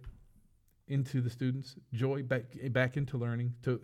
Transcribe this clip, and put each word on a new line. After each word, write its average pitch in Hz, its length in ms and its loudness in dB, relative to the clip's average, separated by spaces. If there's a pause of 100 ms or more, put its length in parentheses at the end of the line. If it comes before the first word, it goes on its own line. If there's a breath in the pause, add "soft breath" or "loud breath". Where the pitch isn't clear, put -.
(880)
into 135 340 2
the 120 100 2
students, 131 460 -2 (160)
joy 131 300 2
back, 123 220 0 (260)
back 127 260 2
into 143 220 0
learning, 120 440 0
to 123 220 0